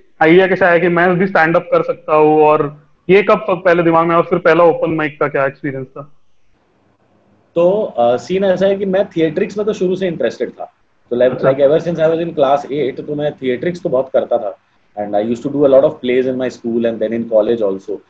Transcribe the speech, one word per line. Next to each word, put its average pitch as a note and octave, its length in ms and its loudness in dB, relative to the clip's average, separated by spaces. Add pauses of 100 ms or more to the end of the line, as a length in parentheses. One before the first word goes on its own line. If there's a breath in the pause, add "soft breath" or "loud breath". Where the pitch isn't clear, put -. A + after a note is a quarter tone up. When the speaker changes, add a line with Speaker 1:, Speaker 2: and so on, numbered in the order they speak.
(220)
Speaker 1:
आइडिया F3 260 6
कैसे F#3 180 0
आया E3+ 120 4
कि E3+ 100 0
मैं F3 320 0
भी G3 80 0
स्टैंड E3+ 280 0
अप F3 160 -2
कर E3 120 2
सकता D#3 320 -4
हूँ, D#3 280 4
और D3+ 400 0 (260)
ये G3 140 6
कब G#3 120 4
तक F#3 300 -4
पहले F3 180 4
दिमाग E3 220 2
में, E3+ 100 0
और E3+ 80 4
फिर F3 160 -2
पहला E3+ 240 4
ओपन E3 280 2
माइक D3+ 280 -6
का D3 80 0
क्या C#3+ 180 -2
एक्सपीरियंस C3+ 420 -8
था? C#3+ 240 -20 (1400)
Speaker 2:
तो, F#3 420 0
अ, A#2+ 200 2
सीन F#3 260 -4
ऐसा F#3+ 220 0
है G3 100 2
कि G3+ 100 -6
मैं F#3+ 200 0
थिएट्रिक्स D#3+ 520 -4
में G#3 80 -4
तो G#3 80 -2
शुरू F#3 220 -2
से F#3+ 120 -4
इंटरेस्टेड B2+ 420 -4
था। - 240 -16 (360)
तो A#2+ 60 -6
like, B2 160 2
Speaker 1:
अच्छा। - 180 -2
Speaker 2:
like C3+ 120 0
ever D3 260 4
since E3+ 120 -4
I D#3+ 140 2
was E3 140 -4
in E3 80 -10
class C#3 360 0
eight, C3+ 360 -6
तो D3 80 -6
मैं D3 180 -4
थिएट्रिक्स C#3 500 -6
तो F3 60 -4
बहुत B2+ 200 -2
करता A#2 280 0
था। G2+ 200 -6 (440)
And G2+ 140 -6
I A2 160 -2
used A#2+ 160 -6
to C#3 80 -6
do C#3+ 120 2
a C3+ 60 4
lot C3+ 100 6
of D3+ 80 2 (140)
plays B2+ 220 0
in B2+ 120 -4
my B2+ 200 -6
school A#2 320 -2
and A2 120 -6
then A2 100 -4
in A#2 200 -6
college A2+ 280 2
also। G2 360 -6 (120)